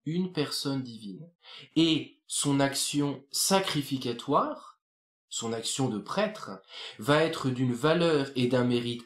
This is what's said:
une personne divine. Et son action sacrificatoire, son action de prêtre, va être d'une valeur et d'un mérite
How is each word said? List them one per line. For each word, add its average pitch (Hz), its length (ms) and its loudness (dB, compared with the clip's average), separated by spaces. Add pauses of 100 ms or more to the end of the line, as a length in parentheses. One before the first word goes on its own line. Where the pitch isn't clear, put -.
une 180 280 -2
personne 139 500 -2
divine. 113 480 -14 (460)
Et 156 500 2
son 143 320 0
action 139 720 0
sacrificatoire, 151 1500 0 (480)
son 113 240 -6
action 117 360 -2
de 104 100 -2
prêtre, 202 520 -4 (480)
va 143 240 4
être 160 280 0
d'une 127 240 0
valeur 151 600 2
et 123 140 2
d'un 123 160 4
mérite 120 420 0